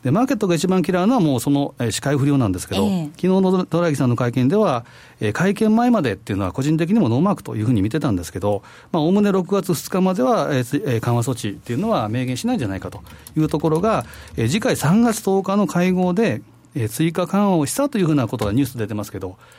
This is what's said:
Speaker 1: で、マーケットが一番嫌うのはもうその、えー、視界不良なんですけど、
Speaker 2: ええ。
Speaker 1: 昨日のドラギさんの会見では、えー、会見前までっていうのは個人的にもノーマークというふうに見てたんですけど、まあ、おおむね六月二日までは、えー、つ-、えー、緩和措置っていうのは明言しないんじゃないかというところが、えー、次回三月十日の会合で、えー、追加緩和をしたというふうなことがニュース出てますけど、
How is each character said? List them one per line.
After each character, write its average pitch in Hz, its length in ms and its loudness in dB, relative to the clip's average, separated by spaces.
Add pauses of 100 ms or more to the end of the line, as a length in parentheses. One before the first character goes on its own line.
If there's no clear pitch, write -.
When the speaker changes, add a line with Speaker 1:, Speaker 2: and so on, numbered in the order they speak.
Speaker 1:
で、 127 80 -2
マ 208 140 2
ー - 20 -2
ケ 285 80 0
ッ - 20 -2
ト 202 120 -2
が 175 60 2
一 170 120 -2
番 185 200 2
嫌 180 160 4
う 190 40 4
の 247 80 4
は 247 60 4
も 147 160 4
う 113 40 0
そ - 80 -2
の、 143 300 2
え 120 80 0
ー、 110 40 0
視 - 120 -6
界 143 160 2
不 135 100 2
良 143 80 4
な 127 100 4
ん 95 60 2
で 90 60 -2
す - 100 -10
け - 60 -4
ど、 202 80 2
Speaker 2:
え 214 40 4
え。 185 180 0 (120)
Speaker 1:
昨 - 60 -12
日 180 60 2
の 185 360 4
ド 165 160 0
ラ 175 80 2
ギ 143 80 0
さ 143 80 0
ん 123 60 4
の 117 60 2
会 120 160 -2
見 127 160 2
で 180 80 2
は、 156 280 2 (340)
え 107 120 0
ー、 - 20 -4
会 190 220 0
見 214 200 2
前 240 160 4
ま 220 120 2
で 120 100 0
っ 92 40 -4
て - 140 -14
い 101 60 -2
う - 20 -2
の 101 60 -2
は 90 80 -4
個 135 100 -4
人 156 140 0
的 165 140 -2
に 226 100 2
も 143 80 2
ノ 117 120 2
ー - 20 -
マ 196 100 0
ー - 40 -2
ク - 60 -18
と 120 140 -10
い 107 60 -4
う - 20 -2
ふ 107 60 0
う - 20 2
に 107 80 2
見 98 80 0
て 151 120 -2
た 139 100 -2
ん 98 60 0
で 87 60 -4
す - 80 -12
け - 100 -8
ど、 101 220 -2 (300)
ま 160 80 0
あ、 - 20 0
お 156 60 2
お 185 40 2
む 208 100 4
ね 202 100 2
六 185 220 -2
月 185 180 -2
二 - 160 -6
日 185 140 0
ま 185 100 2
で 196 100 -2
は、 208 280 0
え 135 100 0
ー、 123 40 -2
つ-、 135 120 -4 (100)
え 120 120 -2
ー、 - 20 -2
緩 120 160 0
和 120 60 0
措 117 80 -4
置 113 180 -6
っ 101 40 -6
て - 200 -10
い 117 40 -4
う - 20 -4
の 208 100 -2
は 127 220 -2
明 123 160 -4
言 127 100 -4
し 214 100 -8
な 247 60 0
い 247 40 -2
ん - 20 -4
じ 123 80 -4
ゃ - 20 -6
な 95 80 -6
い 92 40 -8
か 92 100 -10
と - 100 -16 (340)
い 156 60 0
う 156 80 2
と 156 100 -2
こ 160 120 0
ろ 156 100 2
が、 190 240 0 (320)
え 113 80 0
ー、 113 40 0
次 190 120 0
回 208 160 0
三 175 240 2
月 233 220 2
十 190 200 0
日 190 140 -2
の 208 100 2
会 180 260 0
合 180 200 0
で、 175 300 0 (320)
え 120 100 -2
ー、 110 60 -2
追 165 240 -2
加 180 120 -2
緩 196 260 2
和 175 40 2
を 151 80 2
し - 80 -6
た 277 160 0
と 262 80 -4
い 196 60 2
う 170 40 2
ふ 156 40 0
う 160 40 2
な 123 140 0
こ - 80 -6
と 110 80 -2
が 101 80 -2
ニ 123 80 2
ュ 139 60 2
ー - 20 -8
ス - 80 -12
出 110 100 -4
て 107 60 -8
ま 104 120 -6
す - 80 -16
け 95 80 -10
ど、 92 180 -12 (200)